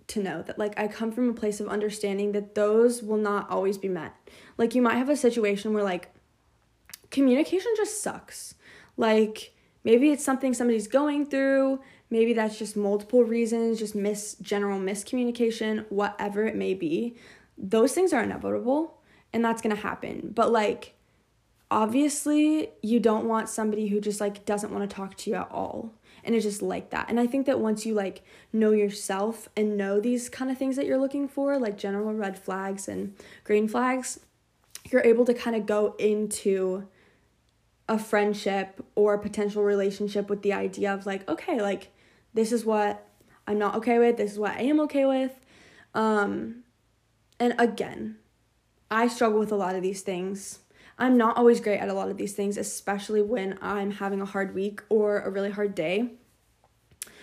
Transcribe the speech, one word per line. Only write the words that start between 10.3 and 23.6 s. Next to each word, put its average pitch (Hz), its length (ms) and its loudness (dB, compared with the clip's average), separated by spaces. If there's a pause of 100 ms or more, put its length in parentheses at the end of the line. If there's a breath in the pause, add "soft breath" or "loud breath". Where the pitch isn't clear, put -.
somebody's 233 340 0
going 285 400 0
through. 269 520 2 (300 loud breath)
Maybe 226 240 2
that's 220 240 -2
just 208 180 -8
multiple 208 480 4
reasons, 226 560 0
just 214 160 -6
mis-, 208 460 -4
general 202 380 -2
miscommunication, 220 1080 -2
whatever 202 560 -2
it 214 100 -2
may 190 180 -2
be. 190 420 -4 (420 loud breath)
Those 220 360 2
things 339 200 2
are 233 100 2
inevitable, 214 760 -2 (320 soft breath)
and 233 140 0
that's 226 160 -2
gonna 214 140 -2
happen. - 580 -8
But, 220 180 2
like, 214 440 0 (720)
obviously, 294 1000 2 (120)
you 226 180 2
don't 220 280 2
want 220 220 0
somebody 214 380 -2